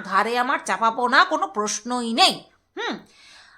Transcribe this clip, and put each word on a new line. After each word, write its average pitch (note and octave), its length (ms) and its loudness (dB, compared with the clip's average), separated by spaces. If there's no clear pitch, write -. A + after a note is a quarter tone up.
ঘাড়ে G#3 340 0
আমার C4+ 280 0
চাপাবো A3+ 420 0
না, C#4+ 160 6
কোনো D#4+ 240 0
প্রশ্নই A#3 640 -4
নেই। C#4 300 2
হুম, G4 200 -6